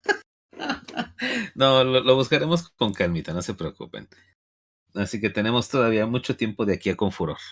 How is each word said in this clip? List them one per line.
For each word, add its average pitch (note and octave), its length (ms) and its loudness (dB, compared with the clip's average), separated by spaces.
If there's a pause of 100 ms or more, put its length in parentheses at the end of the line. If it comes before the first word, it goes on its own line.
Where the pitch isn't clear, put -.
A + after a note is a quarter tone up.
(1500)
No, C3 300 4
lo, B2+ 160 2
lo B2+ 160 6
buscaremos D3+ 540 0
con G#2+ 240 0
calmita, E2+ 400 -2
no F2 80 -2
se A2+ 120 -6
preocupen. - 540 -10 (840)
Así G2+ 260 -4
que G#2+ 80 2
tenemos A#2 400 0
todavía A2+ 380 4
mucho B2 300 -2
tiempo A2 280 -2
de G2 100 2
aquí F#2 160 -4
a F2 60 0
Confuror. F2 400 -2 (160)